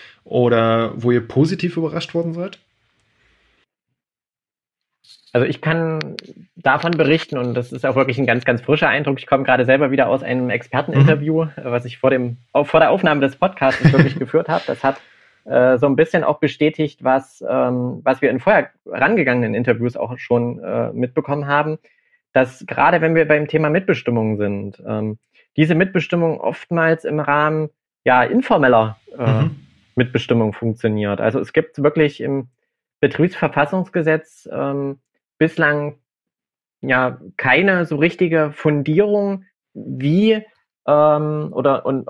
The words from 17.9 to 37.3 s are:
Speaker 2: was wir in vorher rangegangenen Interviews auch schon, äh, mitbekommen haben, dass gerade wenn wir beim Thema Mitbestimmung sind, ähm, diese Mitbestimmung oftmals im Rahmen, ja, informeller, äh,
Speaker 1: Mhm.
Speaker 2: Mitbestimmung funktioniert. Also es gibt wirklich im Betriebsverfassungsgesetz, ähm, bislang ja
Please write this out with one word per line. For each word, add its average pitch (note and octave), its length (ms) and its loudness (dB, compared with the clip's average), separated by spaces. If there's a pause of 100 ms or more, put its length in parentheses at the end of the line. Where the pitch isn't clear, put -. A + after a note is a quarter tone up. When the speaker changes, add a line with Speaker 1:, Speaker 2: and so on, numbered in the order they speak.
Speaker 2:
was C3 160 0
wir C3 100 2
in C3 100 -2
vorher A3 300 2 (140)
rangegangenen B2+ 720 0
Interviews A#2+ 420 -2
auch A#2+ 220 -6
schon, A#2+ 440 -2
äh, A2 300 -6
mitbekommen C#3 540 -4
haben, D3+ 320 0 (560)
dass B2+ 320 0
gerade D#3+ 340 2
wenn D#3+ 140 2
wir D#3+ 120 4
beim D3+ 220 2
Thema D#3 220 0
Mitbestimmung A#2+ 640 0
sind, G2+ 500 -6
ähm, G#2+ 320 -6 (380)
diese D#3+ 180 2
Mitbestimmung E3+ 640 -2
oftmals E3 640 -2
im D3+ 160 -4
Rahmen, D3+ 500 0 (340)
ja, B2+ 180 6
informeller, B2 760 2 (200)
äh, B2 260 0
Speaker 1:
Mhm. - 120 -4 (380)
Speaker 2:
Mitbestimmung A#2 600 0
funktioniert. G#2+ 680 -2
Also A2 200 -2
es - 120 -8
gibt D#3 300 -4
wirklich D3 380 0
im C3+ 280 -6 (520)
Betriebsverfassungsgesetz, E3 1500 -2
ähm, C#3 460 -6 (400)
bislang D3 580 0 (840)
ja B2+ 360 0 (180)